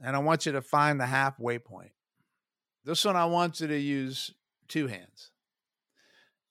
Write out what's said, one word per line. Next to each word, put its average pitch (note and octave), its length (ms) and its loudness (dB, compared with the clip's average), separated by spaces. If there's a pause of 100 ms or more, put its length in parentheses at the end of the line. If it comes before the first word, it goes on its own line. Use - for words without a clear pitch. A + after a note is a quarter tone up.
and C3 120 -2
I - 20 0
want D3+ 260 2
you D#3 80 -2
to C3+ 80 -2
find D3 400 2
the B2 60 0
halfway C3 520 0
point. F#2 340 -18 (920)
This D#3 200 0
one, G3 120 2
I E3+ 100 4
want E3+ 340 0
you D#3+ 80 -2
to D3 100 0
use C3+ 560 -4 (340)
two D3 200 -2
hands. - 420 -14 (1200)